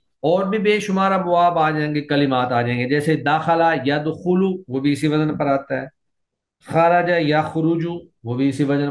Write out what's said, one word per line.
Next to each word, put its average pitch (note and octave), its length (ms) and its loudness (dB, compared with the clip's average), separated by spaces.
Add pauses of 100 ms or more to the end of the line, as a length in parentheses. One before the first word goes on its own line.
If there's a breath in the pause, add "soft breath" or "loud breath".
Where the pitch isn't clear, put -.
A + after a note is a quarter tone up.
(220)
और F3+ 260 2
भी G#3+ 120 -2
बेशुमार G3 520 0
अबवाब F3 460 2
आ D#3 120 2
जाएंगे, D3+ 300 -2
कलिमात C3+ 520 0
आ A#2+ 100 2
जाएंगे, A#2+ 260 -2
जैसे D3 300 0
दाखला E3 540 2 (140)
यदखुलु, D#3+ 640 -2 (200)
वो C3 100 -4
भी C#3+ 120 0
इसी D3+ 160 -2
वज़न D3+ 280 0
पर C#3+ 120 -2
आता C#3 320 -2
है, C3+ 80 -10 (800)
खरजा E3+ 500 2 (120)
यखरुजु, D#3+ 720 0 (240)
वो A#2+ 100 -4
भी C3+ 140 0
इसी C#3 160 -2
वज़न C#3+ 260 -2